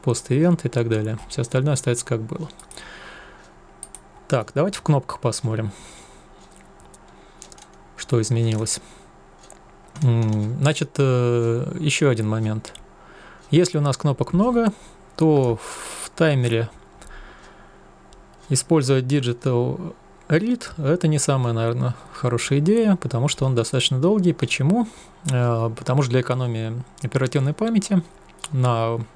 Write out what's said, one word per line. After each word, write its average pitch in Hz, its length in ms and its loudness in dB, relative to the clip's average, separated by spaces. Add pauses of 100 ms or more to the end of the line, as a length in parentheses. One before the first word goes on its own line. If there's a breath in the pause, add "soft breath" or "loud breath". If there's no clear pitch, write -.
post - 280 -2
event 165 340 2
и 131 40 -2
так 117 200 0
далее. 110 280 -2 (120)
Всё - 140 -6
остальное 135 320 0
остаётся 123 300 -2
как 113 180 -2
было. 143 260 -10 (1800 loud breath)
Так, 120 260 0
давайте 180 260 0
в - 40 -14
кнопках - 380 0
посмотрим, 110 500 -2 (2250 loud breath)
что - 240 0
изменилось. 110 600 0 (1200 loud breath)
М, 113 560 2
значит, 147 400 0
э, 120 800 2
ещё 151 320 2
один 110 180 0
момент. 110 460 -4 (760 loud breath)
Если 165 240 2
у 147 60 2
нас 139 160 0
кнопок 139 340 -2
много, 226 400 2 (420 loud breath)
то 139 420 4
в - 600 -14
таймере 120 540 2 (1800 loud breath)
использовать 135 560 2
digital 127 920 -2 (340)
read — 220 420 0 (120)
это 165 240 2
не 151 120 2
самая, 131 340 0
наверное, 120 420 0 (200)
хорошая 131 460 0
идея, 208 360 4
потому 127 320 -2
что - 160 -2
он 131 100 2
достаточно 127 460 0
долгий. 180 320 4
Почему? 202 560 0 (420 loud breath)
Э, 117 460 2
потому 135 240 0
что 123 120 0
для 127 100 2
экономии 120 600 -4 (200)
оперативной 135 500 0
памяти 208 500 0 (500)
на 117 460 0 (180)